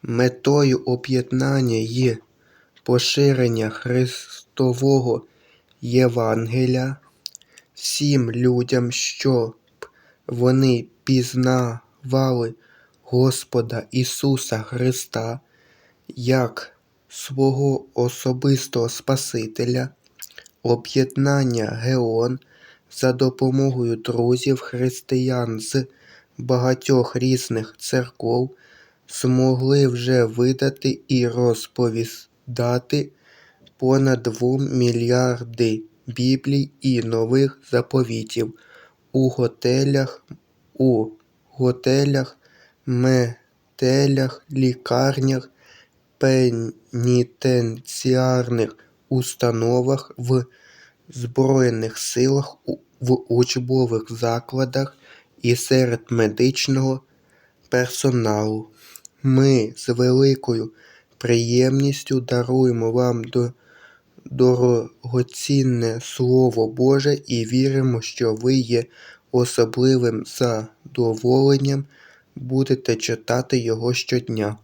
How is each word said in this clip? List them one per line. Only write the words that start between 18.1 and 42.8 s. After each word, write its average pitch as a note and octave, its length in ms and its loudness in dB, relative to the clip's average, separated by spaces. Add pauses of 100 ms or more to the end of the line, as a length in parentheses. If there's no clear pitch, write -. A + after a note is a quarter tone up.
Спасителя. B2 1000 -4 (760)
Об'єднання C3 1000 0
Геон A#2 720 -2 (520)
за B2+ 220 0
допомогою B2+ 840 0
друзів B2 640 0
християн B2 1000 -2
з C3 260 -4 (520)
багатьох B2+ 800 0
різних B2 640 -2
церков B2 760 -4 (540)
змогли C3 760 2
вже B2 360 2
видати C3 840 0
і B2 200 2
розповідати A#2+ 1800 -2 (680)
понад C3 460 2
двом B2+ 540 -2
мільярди A#2+ 1080 0 (240)
Біблій C3+ 640 0 (120)
і B2 220 0
нових A#2 580 0 (100)
заповітів A2+ 840 -2 (580)
у C3 180 2
готелях, C3+ 960 -2 (480)
у A#2 340 2 (420)
готелях, C3 880 0 (480)